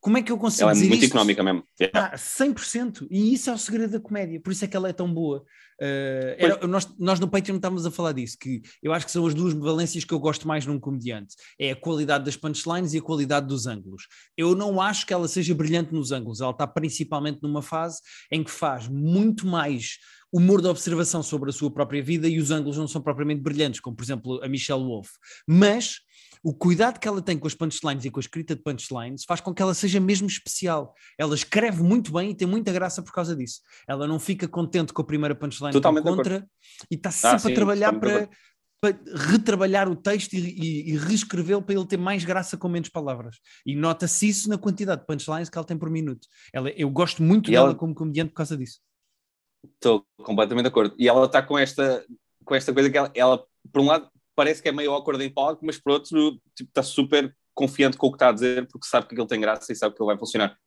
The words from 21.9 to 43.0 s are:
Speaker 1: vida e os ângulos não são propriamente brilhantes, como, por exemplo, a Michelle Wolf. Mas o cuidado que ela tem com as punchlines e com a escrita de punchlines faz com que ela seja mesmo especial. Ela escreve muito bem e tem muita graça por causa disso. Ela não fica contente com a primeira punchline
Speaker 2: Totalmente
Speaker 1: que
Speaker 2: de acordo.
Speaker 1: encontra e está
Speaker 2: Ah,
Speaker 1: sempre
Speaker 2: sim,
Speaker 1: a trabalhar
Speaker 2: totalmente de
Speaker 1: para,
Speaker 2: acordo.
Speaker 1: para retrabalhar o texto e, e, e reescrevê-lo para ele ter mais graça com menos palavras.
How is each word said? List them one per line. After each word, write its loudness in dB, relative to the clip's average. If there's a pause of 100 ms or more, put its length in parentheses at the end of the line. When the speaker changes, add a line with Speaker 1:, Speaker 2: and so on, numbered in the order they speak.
Speaker 1:
vida 0
e 0
os 0
ângulos -2
não -4
são -6
propriamente -2
brilhantes, -2
como, -12
por -12
exemplo, -6
a -8
Michelle -2
Wolf. -6 (380)
Mas 4 (440)
o -4
cuidado 2
que -6
ela -4
tem -2
com -6
as -4
punchlines -4
e -6
com -8
a -6
escrita -8
de -14
punchlines -10
faz -4
com -6
que -2
ela 2
seja 0
mesmo 2
especial. -4 (240)
Ela 0
escreve 0
muito 2
bem -2
e -6
tem -2
muita -2
graça -4
por -16
causa -4
disso. -10 (260)
Ela -6
não -2
fica -4
contente -2
com -6
a -2
primeira -2
punchline -8
Speaker 2:
Totalmente 4
Speaker 1:
que 2
Speaker 2:
de 2
acordo. 0
Speaker 1:
encontra -6 (420)
e -2
está -6
Speaker 2:
Ah, -6
Speaker 1:
sempre 4
Speaker 2:
sim, 2
Speaker 1:
a 0
trabalhar 2
Speaker 2:
totalmente -2
de 0 (520)
Speaker 1:
para, 2
Speaker 2:
acordo. -8
Speaker 1:
para -4
retrabalhar 4
o 0
texto -2
e, -2
e, -4
e 0
reescrevê-lo 0
para -2
ele -2
ter -4
mais -2
graça -4
com -4
menos -4
palavras. -8 (280)